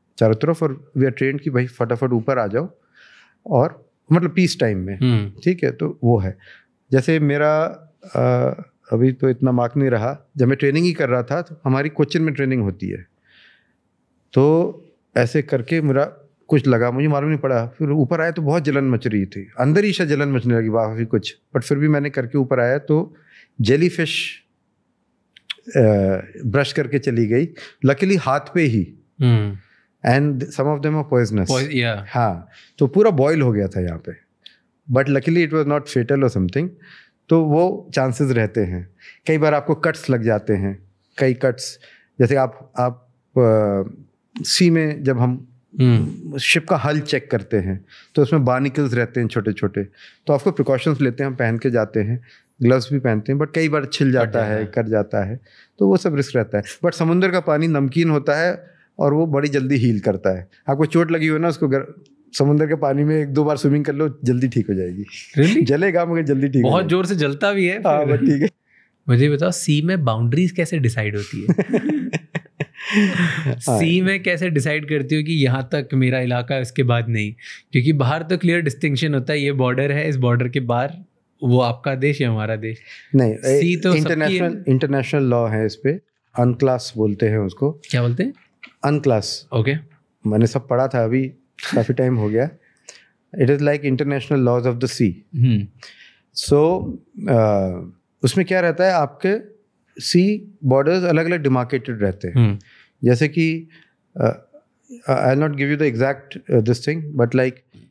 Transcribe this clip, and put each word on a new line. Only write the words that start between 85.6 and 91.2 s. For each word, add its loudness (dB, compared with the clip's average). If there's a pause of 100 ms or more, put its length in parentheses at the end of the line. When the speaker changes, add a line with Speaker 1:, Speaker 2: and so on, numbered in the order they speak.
Speaker 1:
इस -4
पे, -2 (380)
अनक्लास 0
बोलते 0
हैं 0
उसको। -2
Speaker 2:
क्या -4
बोलते 0
हैं? -4 (520)
Speaker 1:
अनक्लास। 0
Speaker 2:
ओके। 0 (520)
Speaker 1:
मैंने 4
सब -4
पढ़ा 2
था, 0
अभी -2 (420)